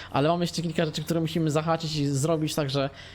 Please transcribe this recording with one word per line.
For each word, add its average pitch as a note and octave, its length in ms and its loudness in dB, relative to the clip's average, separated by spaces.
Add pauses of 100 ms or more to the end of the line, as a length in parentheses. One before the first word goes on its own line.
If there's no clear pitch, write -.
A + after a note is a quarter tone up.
(120)
ale C#3 160 2
mamy F3 160 2
jeszcze E3 180 -2
kilka E3+ 220 0
rzeczy, D#3 200 -4
które E3 160 0
musimy D#3+ 300 0
zahaczyć D#3+ 460 0
i C#3+ 100 2
zrobić, D3+ 480 2
także, C#3 360 0 (240)